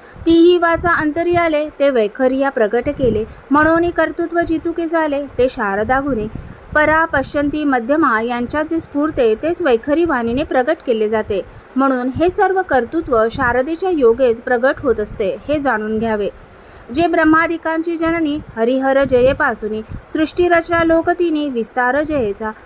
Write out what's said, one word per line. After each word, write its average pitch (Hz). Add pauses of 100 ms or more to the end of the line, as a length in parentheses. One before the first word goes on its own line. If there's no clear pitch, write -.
(260)
तीही 339
वाचा 339
अंतरी 320
आले, 311
ते 285
वैखरी 254
या 269
प्रगट 240
केले, 226 (260)
म्हणून 320
कर्तृत्व 339
जितुके 330
झाले, 311
ते 262
शारदा 220
गुणे. 226 (240)
परा, 302
पश्यंती, 294
मध्यमा 262
यांच्यात 240
जे 330
स्फुरते, 285
तेच 320
वैखरी 294
वाणीने 247
प्रगट 311 (100)
केले 220
जाते, 214 (340)
म्हणून 262
हे 339
सर्व 381
कर्तृत्व 262
शारदेच्या 269
योगेच 240
प्रगट 254
होत 226
असते, 202 (100)
हे 302
जाणून 220
घ्यावे. 214 (640)
जे 339
ब्रह्मादिकांची 330
जननी, 320 (160)
हरिहर 262
जयेपासुनी, 247 (260)
सृष्टी 320
रचना 339
लोक 330
तिनी, 330
विस्तार 247
जयेचा, 226 (140)